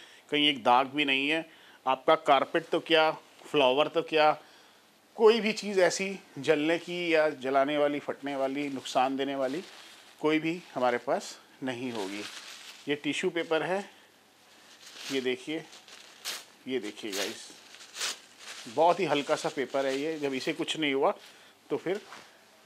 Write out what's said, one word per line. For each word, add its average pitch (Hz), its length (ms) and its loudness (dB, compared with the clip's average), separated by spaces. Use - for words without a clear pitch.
कहीं 147 180 4
एक 135 160 0
दाग 127 220 6
भी 143 180 -2
नहीं 139 240 0
है। 160 160 0
आपका 131 280 2
carpet 143 420 4
तो 170 120 0
क्या, 160 300 4
flower 143 440 4
तो 160 140 -2
क्या, 151 280 4
कोई 226 240 6
भी 208 120 0
चीज़ 196 280 -2
ऐसी 190 340 2
जलने 151 380 2
की 175 360 -2
या 156 160 4
जलाने 139 480 0
वाली, 143 220 2
फटने 139 360 -6
वाली, 135 320 -2
नुकसान 135 480 0
देने 139 200 -2
वाली 135 260 -4
कोई 156 180 2
भी 160 240 -4
हमारे 123 240 2
पास 165 380 -4
नहीं 127 300 -6
होगी। 101 300 -6
ये 147 60 -2
टिश्यू 147 360 -4
पेपर 165 320 -2
है, 175 160 -2
ये 135 80 0
देखिए, 127 420 -4
ये 131 100 -2
देखिए 104 340 -8
गाइस, 101 340 -6
बहुत 160 340 2
ही 180 40 2
हल्का 147 320 0
सा 165 120 -6
पेपर 139 380 -2
है 131 120 -2
ये। 156 200 -4
जब 139 160 -2
इसे 131 180 -4
कुछ 151 240 -6
नहीं 151 180 -2
हुआ 151 180 2
तो 151 60 -2
फिर 190 240 -6